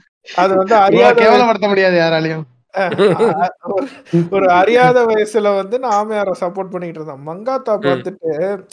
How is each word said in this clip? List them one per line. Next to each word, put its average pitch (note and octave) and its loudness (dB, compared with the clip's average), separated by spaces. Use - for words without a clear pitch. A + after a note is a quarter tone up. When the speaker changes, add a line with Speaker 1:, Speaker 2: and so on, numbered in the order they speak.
Speaker 1:
அது F#3+ 2
வந்து F#3+ 2
Speaker 2:
இவ்வளவு - -
Speaker 1:
அறியாத G#3+ 4
Speaker 2:
கேவலப்படுத்த A3+ 2
முடியாது F#3+ 2
யாராலையும். D#3+ 0
Speaker 1:
அஹ், F#3+ 0
அ-, F3+ -2
ஒரு, F#3 -6
ஒரு F#3+ 2
அறியாத A#3+ 4
வயசுல G#3+ 0
வந்து G3 -4
நான் G#3+ -2
ஆமையாரை G#3 -4
சப்போர்ட் F#3 -6
பண்ணிட்டு E3+ -10
இருந்தேன். C#3+ -14
மங்காத்தா A3 -4
Speaker 3:
ம். - -6
Speaker 1:
பார்த்துட்டு, E3 -4